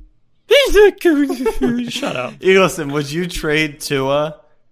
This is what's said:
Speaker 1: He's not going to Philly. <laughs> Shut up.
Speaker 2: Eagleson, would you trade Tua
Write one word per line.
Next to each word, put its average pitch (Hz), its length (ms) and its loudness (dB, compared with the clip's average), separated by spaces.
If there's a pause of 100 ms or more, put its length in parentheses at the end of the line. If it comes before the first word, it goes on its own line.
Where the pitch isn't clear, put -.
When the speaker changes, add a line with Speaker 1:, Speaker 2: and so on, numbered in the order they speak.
(480)
Speaker 1:
He's 494 280 4
not 415 260 6
going 285 340 2
to 269 160 -2
Philly. 240 380 -2
<laughs> - 0 -
Shut - 260 -6
up. 123 200 -8
Speaker 2:
Eagleson, 170 580 2
would 143 180 -4
you 175 160 -4
trade 151 540 -4
Tua 143 580 -2 (320)